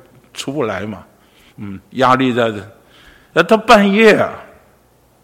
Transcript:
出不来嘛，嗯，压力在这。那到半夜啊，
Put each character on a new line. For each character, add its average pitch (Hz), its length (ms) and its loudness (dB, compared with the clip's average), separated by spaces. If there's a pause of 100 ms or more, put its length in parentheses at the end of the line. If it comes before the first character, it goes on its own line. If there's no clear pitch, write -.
(320)
出 - 180 -12
不 139 140 -6
来 101 220 -8
嘛， 95 180 -14 (520)
嗯， 101 220 -14 (120)
压 127 260 2
力 131 160 -2
在 117 180 -2
这。 101 160 -12 (680)
那 160 80 0
到 175 120 0
半 214 380 4
夜 214 220 6
啊， - 180 -2 (920)